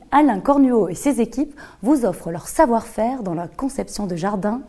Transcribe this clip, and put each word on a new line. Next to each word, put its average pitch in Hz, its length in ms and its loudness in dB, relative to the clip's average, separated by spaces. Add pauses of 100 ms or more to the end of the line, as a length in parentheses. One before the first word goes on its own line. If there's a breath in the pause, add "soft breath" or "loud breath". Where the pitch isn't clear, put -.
(120)
Alain 262 280 4
Cornuau 247 500 4
et 165 60 -6
ses 233 260 0
équipes - 360 -4 (260 loud breath)
vous 247 220 2
offrent 175 260 -4
leur 170 160 -8
savoir-faire 233 760 0
dans 185 120 -4
la 170 140 -4
conception 208 600 -6
de 175 80 -4
jardins 202 540 -2